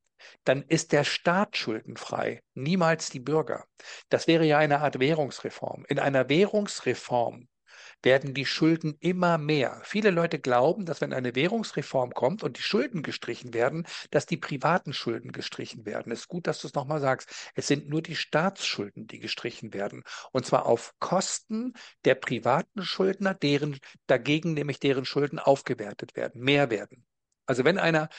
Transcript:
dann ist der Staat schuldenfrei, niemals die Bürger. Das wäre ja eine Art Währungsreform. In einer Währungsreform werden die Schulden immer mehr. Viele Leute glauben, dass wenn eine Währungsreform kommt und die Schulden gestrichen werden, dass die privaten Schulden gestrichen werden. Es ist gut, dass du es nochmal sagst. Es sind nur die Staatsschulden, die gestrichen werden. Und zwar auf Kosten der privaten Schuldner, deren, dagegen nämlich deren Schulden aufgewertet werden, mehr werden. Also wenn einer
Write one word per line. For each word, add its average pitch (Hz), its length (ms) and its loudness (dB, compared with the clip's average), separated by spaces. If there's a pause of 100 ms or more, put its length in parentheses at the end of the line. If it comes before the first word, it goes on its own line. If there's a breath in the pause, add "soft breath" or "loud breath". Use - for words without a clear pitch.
(460 loud breath)
dann 135 180 2
ist - 300 0
der 147 120 6
Staat - 520 0
schuldenfrei, - 840 -6 (140)
niemals 160 560 0
die 143 100 -10
Bürger. 131 440 -2 (440 loud breath)
Das - 180 2
wäre 165 180 6
ja 147 140 6
eine 147 220 4
Art 135 180 0
Währungsreform. - 880 -2
In 143 100 0
einer 139 300 2
Währungsreform 127 1200 0 (560 loud breath)
werden 135 280 4
die 135 120 -4
Schulden 160 560 2
immer 175 360 2
mehr. 147 460 0
Viele 208 280 2
Leute 165 280 0
glauben, 135 460 2
dass 160 160 -8
wenn 139 120 -2
eine 123 220 -4
Währungsreform 143 800 -2
kommt 180 300 0
und 135 140 -6
die - 40 -12
Schulden 208 420 -2
gestrichen 120 500 -8
werden, 139 320 0 (260 loud breath)
dass 143 140 2
die 165 120 -2
privaten 151 560 0
Schulden 120 400 -6
gestrichen 123 520 -10
werden. 107 280 -6
Es - 80 -6
ist - 80 -16
gut, 175 180 -6
dass 156 140 -2
du 156 60 -10
es 139 80 -12
nochmal 147 260 -2
sagst. - 540 -2
Es - 120 -4
sind 143 220 2
nur 156 120 -2
die 165 140 -10
Staatsschulden, 113 920 -2
die 110 120 -14
gestrichen 110 540 -8
werden. 107 300 -6 (280 loud breath)
Und 131 140 0
zwar - 220 2
auf - 320 2
Kosten 220 760 -2 (320 loud breath)
der 135 100 6
privaten 135 680 -2
Schuldner, 190 500 0
deren, 143 460 0 (280 loud breath)
dagegen 151 460 2
nämlich 147 260 -4
deren 135 260 2
Schulden 143 340 -2
aufgewertet - 760 0
werden, 120 260 -6
mehr 139 280 4
werden. 101 360 -6 (420)
Also 127 180 2
wenn 180 140 4
einer 160 400 2